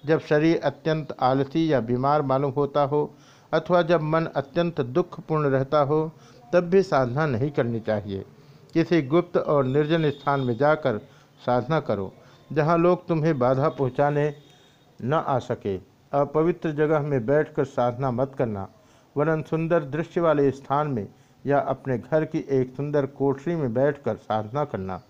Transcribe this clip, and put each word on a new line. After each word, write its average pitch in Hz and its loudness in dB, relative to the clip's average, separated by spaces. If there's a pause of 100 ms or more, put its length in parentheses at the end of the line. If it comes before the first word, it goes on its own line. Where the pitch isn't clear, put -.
जब 151 2
शरीर 160 2
अत्यंत 156 -4
आलसी 139 2
या 131 4
बीमार 131 0
मालूम 135 0
होता 143 0
हो 147 -2 (400)
अथवा 175 2
जब 165 2
मन 160 0
अत्यंत 165 -4
दुखपूर्ण 151 -2
रहता 135 2
हो, 156 0 (400)
तब 175 6
भी 180 2
साधना 139 0
नहीं 135 -2
करनी 117 -2
चाहिए। 104 -4 (480)
किसी 165 2
गुप्त 170 0
और 147 2
निर्जन 151 2
स्थान 143 -2
में 123 -2
जाकर 143 2 (480)
साधना 123 0
करो, 101 -6 (400)
जहाँ 156 2
लोग 175 2
तुम्हें 160 0
बाधा 131 2
पहुँचाने 147 0 (680)
न 135 0
आ 135 0
सके। 107 -4 (360)
अपवित्र 160 0
जगह 151 2
में 139 -2
बैठकर 151 0
साधना 123 -2
मत 135 -2
करना, 104 -4 (480)
वरन 156 0
सुंदर 160 0
दृश्य 151 -4
वाले 147 4
स्थान 139 -2
में 120 -6 (380)
या 143 2
अपने 131 -2
घर 156 0
की 156 -6
एक 127 0
सुंदर 143 -2
कोठरी 139 -2
में 131 -4
बैठकर 123 -2
साधना 107 -4
करना। 95 -8 (120)